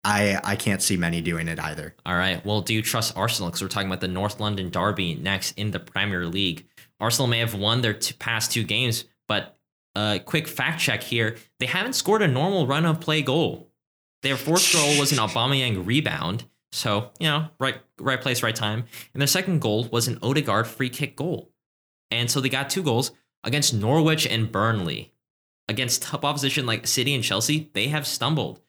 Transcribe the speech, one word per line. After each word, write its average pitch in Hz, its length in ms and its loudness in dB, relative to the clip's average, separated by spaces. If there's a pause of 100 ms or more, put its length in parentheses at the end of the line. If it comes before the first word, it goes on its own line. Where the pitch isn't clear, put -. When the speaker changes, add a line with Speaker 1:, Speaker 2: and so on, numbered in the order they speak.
Speaker 1:
I, 101 400 2
I 101 120 0
can't 98 260 0
see 98 140 2
many 85 240 0
doing 82 280 -2
it 80 100 -4
either. 78 360 -8 (120)
Speaker 2:
All 90 80 0
right. 90 320 0
Well, 104 160 2
do 117 100 -2
you 110 100 2
trust 113 340 -2
Arsenal? 98 340 0
'Cause 87 120 -6
we're 95 60 -4
talking 98 200 -2
about 92 120 -4
the 90 80 -2
North 95 320 -2
London 98 300 -2
Derby 90 440 0
next 92 440 -2
in 104 140 -2
the 92 80 -4
Premier 95 460 -2
League. 87 400 -2 (340)
Arsenal 117 260 0
may 117 140 2
have 113 140 -2
won 110 280 0
their 107 120 2
t-, - 240 -4
past 113 340 -2
two 113 120 0
games, 117 400 0 (220)
but, - 300 -2 (400)
uh, 104 280 0
quick 156 220 -2
fact 135 340 -2
check 110 220 0
here. 113 340 0 (220)
They 131 80 -2
haven't 202 280 -2
scored 214 280 4
a 180 60 6
normal 151 380 2
run 147 200 2
of 165 140 2
play 156 220 0
goal. 127 460 0 (540)
Their 135 140 0
fourth 165 360 2
goal 147 260 4
was 143 140 4
an 135 60 2
Aubameyang 117 680 0
rebound. 107 580 0 (280)
So, 104 460 -2
you 165 100 -2
know, 156 200 0 (100)
right, 131 180 -2 (240)
right 131 200 0
place, 127 220 0
right 113 120 0
time. 110 300 -2 (300)
And 131 60 -4
their 143 80 4
second 185 320 2
goal 113 300 2
was 117 180 2
an - 140 -4
Odegaard 117 440 0
free 127 240 -4
kick - 260 -6
goal. - 340 -6 (600)
And 117 200 0
so 139 100 2
they 131 80 0
got 135 220 -2
two 190 120 0
goals 131 280 2 (340)
against 127 300 0
Norwich 156 520 4
and 113 240 0
Burnley. 98 600 0 (560)
Against 120 340 -2
top - 220 -6
opposition 139 420 0
like 113 200 -2
City 135 280 0
and 120 80 0
Chelsea, 151 520 0
they 107 140 0
have 147 180 -2
stumbled. 120 640 -2